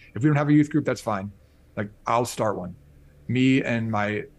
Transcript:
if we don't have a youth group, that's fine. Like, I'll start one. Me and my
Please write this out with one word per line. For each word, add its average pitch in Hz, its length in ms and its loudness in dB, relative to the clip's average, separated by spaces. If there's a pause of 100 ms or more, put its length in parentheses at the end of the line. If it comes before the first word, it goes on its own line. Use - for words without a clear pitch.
(140)
if 107 80 -8
we 147 60 4
don't 151 80 4
have 147 140 0
a 151 40 6
youth 147 160 6
group, 151 140 0
that's 127 160 -4
fine. 101 320 -6 (460)
Like, 104 120 -6 (160)
I'll 120 200 2
start 107 320 -4
one. 90 180 -10 (520)
Me 131 360 2
and 113 260 -2
my 104 360 -2 (140)